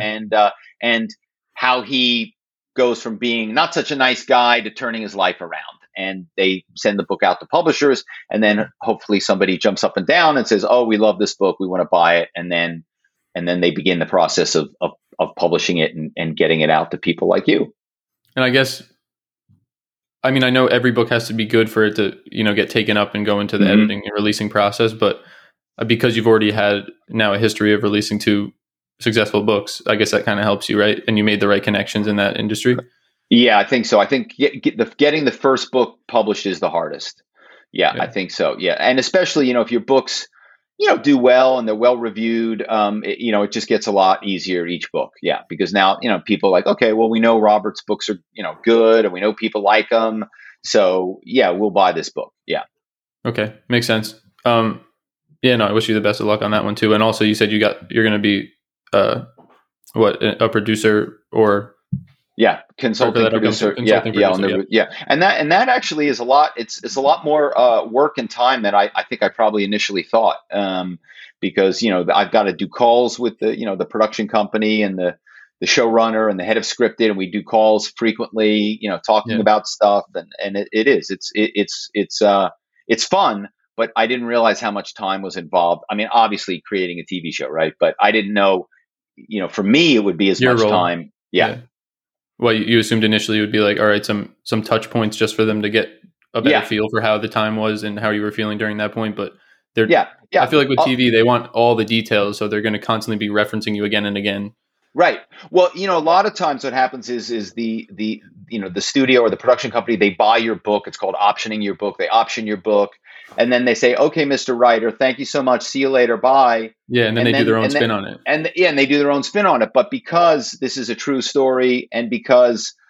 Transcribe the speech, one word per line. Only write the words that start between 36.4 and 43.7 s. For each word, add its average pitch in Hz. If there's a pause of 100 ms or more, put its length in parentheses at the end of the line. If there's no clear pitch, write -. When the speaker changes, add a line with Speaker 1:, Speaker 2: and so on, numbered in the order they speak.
Speaker 1:
is 87
the 87
hardest. 78 (500)
Yeah, 80
Speaker 2:
Yeah. 90
Speaker 1:
I 85
think 92
so. 73
Yeah. 87
And 127
especially, 151
you 123
know, 123
if 110
your 117
books, - (520)
you 415
know, 392
do 143
well 127
and 113
they're 107
well 120
reviewed, 113
um, 107
it, 98
you 117
know, 104
it 101
just -
gets 107